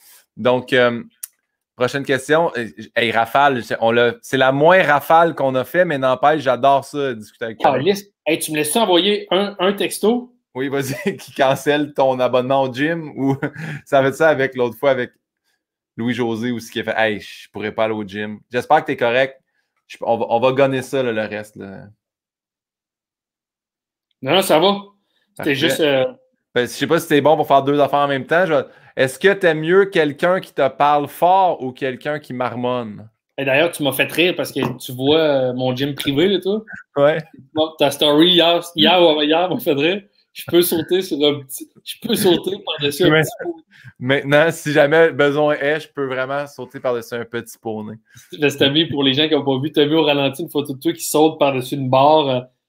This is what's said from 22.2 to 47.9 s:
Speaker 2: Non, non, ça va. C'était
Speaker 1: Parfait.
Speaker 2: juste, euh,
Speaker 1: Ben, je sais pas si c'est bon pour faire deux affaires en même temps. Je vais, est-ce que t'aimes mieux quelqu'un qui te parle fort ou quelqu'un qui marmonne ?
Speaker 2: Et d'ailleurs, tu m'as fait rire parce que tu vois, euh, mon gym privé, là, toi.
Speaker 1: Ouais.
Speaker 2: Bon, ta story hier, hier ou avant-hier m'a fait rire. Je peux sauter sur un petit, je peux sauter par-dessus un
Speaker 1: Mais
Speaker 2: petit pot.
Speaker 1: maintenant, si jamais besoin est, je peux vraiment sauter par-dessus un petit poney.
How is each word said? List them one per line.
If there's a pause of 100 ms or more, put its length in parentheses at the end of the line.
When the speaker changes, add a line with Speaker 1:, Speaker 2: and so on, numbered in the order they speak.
Speaker 2:
Non,
non,
ça
va. (560)
C'était
Speaker 1:
Parfait.
Speaker 2:
juste,
euh, (480)
Speaker 1:
Ben,
je
sais
pas
si
c'est
bon
pour
faire
deux
affaires
en
même
temps.
Je
vais, (320)
est-ce
que
t'aimes
mieux
quelqu'un
qui
te
parle
fort
ou
quelqu'un
qui
marmonne ? (280)
Speaker 2:
Et
d'ailleurs,
tu
m'as
fait
rire
parce
que (180)
tu
vois,
euh,
mon
gym
privé,
là,
toi. (340)
Speaker 1:
Ouais. (340)
Speaker 2:
Bon,
ta
story
hier, (140)
hier
ou
avant-hier
m'a
fait
rire. (320)
Je
peux
sauter
sur
un
petit, (140)
je (120)
peux
sauter
par-dessus
un
Speaker 1:
Mais
Speaker 2:
petit (120)
pot. (420)
Speaker 1:
maintenant,
si
jamais
besoin
est,
je
peux
vraiment
sauter
par-dessus
un
petit
poney. (440)